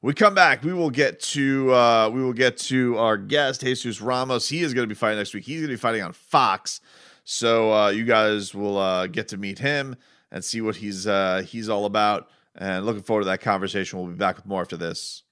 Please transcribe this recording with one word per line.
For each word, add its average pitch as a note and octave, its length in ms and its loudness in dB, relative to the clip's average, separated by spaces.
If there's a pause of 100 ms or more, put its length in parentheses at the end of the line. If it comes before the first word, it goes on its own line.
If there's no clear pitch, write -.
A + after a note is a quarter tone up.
We C#3+ 140 -2
come G3+ 200 6
back, D3 280 6
we D#3+ 100 -2
will E3+ 180 0
get C3 300 0
to, C3+ 540 2
uh, A#2 380 6
we C3 100 -2
will B2+ 100 0
get B2 260 2
to B2 380 0
our A2 200 2
guest, C3 460 -2
Jesus B2 380 -4
Ramos. B2+ 480 -2
He E3 140 -4
is C#3+ 120 -2
gonna A#2+ 120 0
be G#2+ 80 -6
fighting G#2+ 240 0
next G2+ 160 -6
week. G2 100 -10
He's D#3 160 -8
gonna D3+ 120 -6
be A#2+ 40 -6
fighting A2+ 260 -2
on E2+ 100 -8
Fox. - 680 0 (440)
So, A2+ 480 2
uh, G#2+ 160 6
you G#2+ 160 0
guys G#2+ 500 2
will, G2+ 240 -2
uh, F#2 300 0
get F2 200 -6
to G#2 80 -10
meet G2 220 -10
him C3+ 380 -4 (340)
and F#2 140 -12
see A2+ 160 -6
what G#2+ 160 -2
he's, G2 300 -8
uh, F#2+ 380 0
he's G#2+ 240 -10
all G#2 160 0
about. G#2 460 0 (240)
And F#2+ 320 -4
looking G#2+ 160 -4
forward G#2+ 200 0
to F#2+ 40 -2
that F#2 140 -2
conversation. G2 580 -2
We'll F2+ 100 -8
be F2 80 -12
back F#2 200 0
with - 100 -20
more G2 160 -4
after E2+ 140 -8
this. - 560 -10